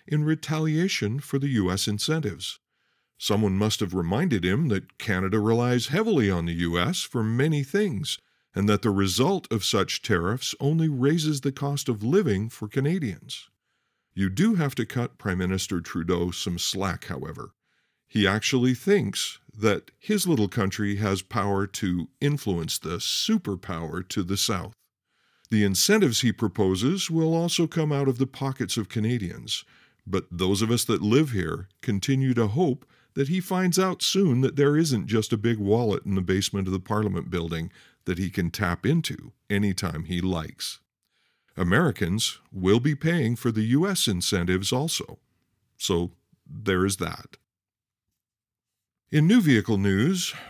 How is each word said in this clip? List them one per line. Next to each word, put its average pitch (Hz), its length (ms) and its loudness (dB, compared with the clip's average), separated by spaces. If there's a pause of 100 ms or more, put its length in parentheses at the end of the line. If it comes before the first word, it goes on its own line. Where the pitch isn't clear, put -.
in 151 180 0
retaliation 156 960 -2
for 143 200 -4
the 139 80 0
U 104 240 2
S - 160 -2
incentives. 107 720 -4 (580)
Someone 101 400 2
must 107 220 0
have 92 160 -2
reminded 95 500 0
him 117 220 2
that 98 320 -4
Canada 95 400 0
relies 117 480 2
heavily 160 420 2
on 87 160 0
the 85 80 -2
U 85 240 0
S 135 240 0
for - 220 -4
many 139 400 0
things, 170 560 -2 (340)
and 98 160 2
that 104 140 4
the 110 80 2
result 98 600 0
of 110 140 -2
such - 380 0
tariffs 98 560 0
only 160 280 0
raises 147 540 0
the 139 100 -2
cost 143 380 -4
of 107 140 -4
living 117 440 2
for 110 200 -10
Canadians. 135 840 -4 (640)
You 98 160 0
do 180 240 2
have 151 220 0
to 120 100 -2
cut - 320 -4
Prime 92 220 -2
Minister 92 420 -2
Trudeau 87 480 -2
some 90 300 -6
slack, 95 460 -4
however. - 500 -12 (520)
He 101 200 2
actually 120 460 2
thinks 131 680 -2 (180)
that 104 400 0
his 202 300 -2
little 107 220 2
country 101 480 -2
has 98 240 0
power 101 440 -2
to 90 440 -2 (100)
influence 101 580 -2
the 85 200 -6
superpower 90 1120 -4
to 107 120 -2
the 92 140 -2
south. 101 380 -2 (760)
The 107 140 4
incentives 131 560 4
he 117 140 2
proposes 107 760 0
will 160 240 2
also 165 340 0
come 156 260 -2
out 139 160 2
of 123 80 2
the 131 100 2
pockets 131 480 -4
of 107 140 -4
Canadians, 110 760 -4 (420)
but 95 240 -2
those 92 320 0
of 110 100 0
us 117 140 2
that 104 160 0
live 127 300 2
here 90 380 -4 (120)
continue 131 520 0
to 117 140 2
hope 139 380 0 (280)
that 135 160 -2
he 185 100 -2
finds 185 400 0
out 190 220 0
soon 156 400 4
that 135 160 0
there 147 180 4
isn't 139 320 2
just 110 240 0
a 113 60 2
big 113 200 0
wallet 107 480 2
in 98 100 0
the 95 60 2
basement 95 460 0
of 92 60 -2
the 95 60 0
Parliament 98 500 -2
building 85 420 -4 (320)
that 87 140 -2
he 92 120 -2
can 85 220 -2
tap 87 340 -2
into - 460 -2 (180)
anytime 92 560 -2
he 87 140 -4
likes. 87 600 -4 (760)
Americans 98 840 2 (120)
will 98 300 4
be 147 140 0
paying 143 420 0
for 120 160 0
the 110 140 0
U 143 200 2
S 196 180 -2
incentives 92 680 0
also. - 460 -4 (580)
So 87 340 -2 (340)
there 98 400 0
is 98 120 0
that. 82 400 -8 (1800)
In 151 140 6
new 233 140 8
vehicle 117 360 6
news, 104 560 2 (160)